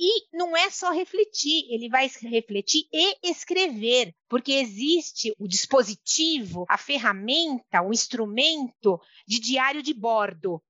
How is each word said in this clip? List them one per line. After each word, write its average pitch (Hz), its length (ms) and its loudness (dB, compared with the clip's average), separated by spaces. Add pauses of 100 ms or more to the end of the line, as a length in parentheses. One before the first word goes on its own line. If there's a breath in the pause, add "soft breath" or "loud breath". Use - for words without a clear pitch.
E 403 320 2
não 330 240 -2
é 370 140 4
só 359 220 -2
refletir, 320 800 0
ele 233 160 -4
vai 262 200 2 (140)
refletir 226 720 0
e 349 240 2 (140)
escrever, 247 840 0 (140)
porque 247 240 -2
existe 254 840 -2
o 202 120 -8
dispositivo, 214 1200 0
a 202 100 2
ferramenta, 240 1040 0
o 196 100 -2
instrumento 233 1080 0 (260 soft breath)
de 226 140 -2
diário 262 420 0
de 285 100 -2
bordo. 196 760 -2